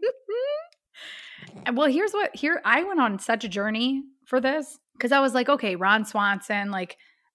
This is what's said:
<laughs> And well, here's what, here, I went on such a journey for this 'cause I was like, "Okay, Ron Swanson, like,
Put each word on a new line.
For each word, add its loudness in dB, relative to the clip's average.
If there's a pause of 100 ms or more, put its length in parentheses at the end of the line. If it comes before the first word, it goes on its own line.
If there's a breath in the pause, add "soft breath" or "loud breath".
<laughs> -6 (1600 loud breath)
And -2
well, 4
here's 2
what, -2
here, 0
I 4
went 0
on 2
such -2
a -6
journey -2 (240)
for 2
this -2 (200)
'cause 0
I 6
was 2
like, 2
"Okay, 0
Ron 4
Swanson, -2
like, -6 (380 soft breath)